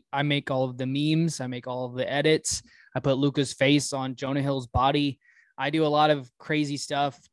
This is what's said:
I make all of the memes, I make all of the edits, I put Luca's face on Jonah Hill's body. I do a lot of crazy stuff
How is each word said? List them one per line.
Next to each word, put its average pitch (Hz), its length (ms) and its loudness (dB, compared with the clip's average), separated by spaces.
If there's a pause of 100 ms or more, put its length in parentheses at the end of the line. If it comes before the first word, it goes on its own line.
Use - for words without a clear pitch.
(140)
I 143 80 0
make 143 300 0
all 131 140 2
of 123 120 -6
the 127 80 -4
memes, 151 560 0
I 127 60 -6
make 123 180 -8
all 127 200 -6
of 123 100 -10
the 127 160 -4
edits, 151 500 0 (340)
I 131 40 -2
put 135 180 2
Luca's 139 360 0
face 143 400 4
on 131 220 -4
Jonah 139 280 -2
Hill's 135 240 -2
body. 139 520 2 (380)
I 143 140 -4
do 160 140 2
a - 20 2
lot 151 240 4
of 135 260 -2
crazy 147 400 -2
stuff 143 420 -4 (140)